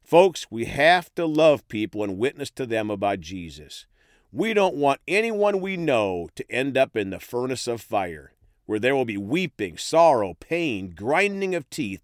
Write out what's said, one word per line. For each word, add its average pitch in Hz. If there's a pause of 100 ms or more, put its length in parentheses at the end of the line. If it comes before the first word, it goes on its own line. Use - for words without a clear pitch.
Folks, 175
we 113
have 170
to 170
love 156
people 107
and 98
witness 135
to 131
them 110
about 101
Jesus. 80 (440)
We 214
don't 196
want 143
anyone 208
we 190
know 107
to -
end 131
up 131
in 101
the 90
furnace 123
of 117
fire, 87 (340)
where 107
there 131
will 131
be 107
weeping, 104
sorrow, 135
pain, 120
grinding 185
of 160
teeth, 98